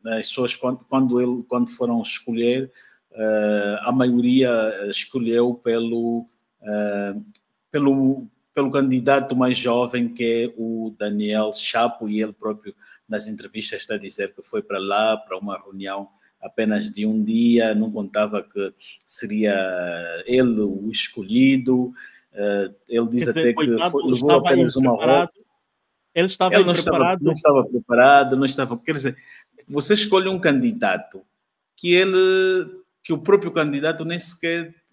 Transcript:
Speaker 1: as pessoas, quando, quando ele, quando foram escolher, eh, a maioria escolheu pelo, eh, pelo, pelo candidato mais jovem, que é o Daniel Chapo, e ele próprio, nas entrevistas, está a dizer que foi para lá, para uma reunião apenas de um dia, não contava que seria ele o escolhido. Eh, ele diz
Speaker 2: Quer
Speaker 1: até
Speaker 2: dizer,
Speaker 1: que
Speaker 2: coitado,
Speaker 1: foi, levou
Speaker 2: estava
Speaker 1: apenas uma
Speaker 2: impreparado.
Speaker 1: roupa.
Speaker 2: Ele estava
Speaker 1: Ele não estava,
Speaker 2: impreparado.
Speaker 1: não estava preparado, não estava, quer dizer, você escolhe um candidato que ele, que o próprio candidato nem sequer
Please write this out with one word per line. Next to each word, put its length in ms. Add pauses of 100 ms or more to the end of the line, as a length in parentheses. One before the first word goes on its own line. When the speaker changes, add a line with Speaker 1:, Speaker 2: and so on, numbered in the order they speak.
Speaker 1:
as 240
pessoas, 280
quando, 220 (100)
quando 320
ele, 280
quando 220
foram 320
escolher, 720 (400)
eh, 720
a 100
maioria 580 (380)
escolheu 680
pelo, 720 (360)
eh, 520 (560)
pelo, 560 (260)
pelo 180
candidato 680
mais 200
jovem, 520
que 160
é 320
o 420
Daniel 540
Chapo, 560
e 120
ele 120
próprio, 420 (340)
nas 200
entrevistas, 540
está 120
a 40
dizer 360
que 80
foi 200
para 180
lá, 360
para 220
uma 180
reunião 520 (340)
apenas 480
de 160
um 160
dia, 520
não 160
contava 520
que 300 (320)
seria 500 (720)
ele 340
o 300
escolhido. 1000 (400)
Eh, 400 (160)
ele 200
diz 160
Speaker 2:
Quer 60
Speaker 1:
até 100
Speaker 2:
dizer, 140
Speaker 1:
que 120
Speaker 2:
coitado, 260
Speaker 1:
foi, 100
levou 120
Speaker 2:
estava 340
Speaker 1:
apenas 280
uma 160
Speaker 2:
impreparado. 400
Speaker 1:
roupa. 140 (680)
Speaker 2:
Ele 120
estava 280
Speaker 1:
Ele 100
não 80
estava, 240
Speaker 2:
impreparado. 280
Speaker 1:
não 100
estava 340
preparado, 680
não 100
estava, 320
quer 160
dizer, 220 (520)
você 240
escolhe 360
um 120
candidato 800 (560)
que 160
ele, 880 (240)
que 80
o 60
próprio 340
candidato 500
nem 160
sequer 560 (180)